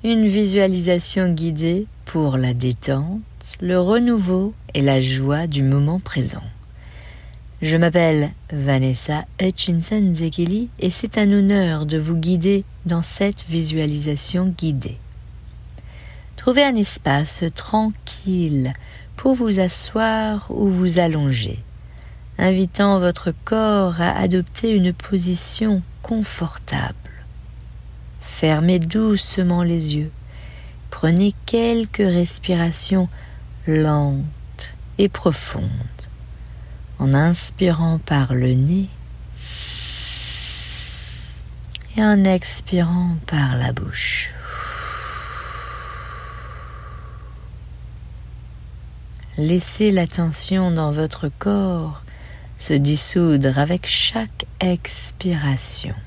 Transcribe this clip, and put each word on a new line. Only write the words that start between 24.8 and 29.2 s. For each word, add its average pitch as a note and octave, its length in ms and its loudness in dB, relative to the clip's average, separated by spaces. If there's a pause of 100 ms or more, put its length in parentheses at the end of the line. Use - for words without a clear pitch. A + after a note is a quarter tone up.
position F#3 880 0 (200)
confortable. - 960 -4 (1200)
Fermez E3 600 2
doucement F#3 840 2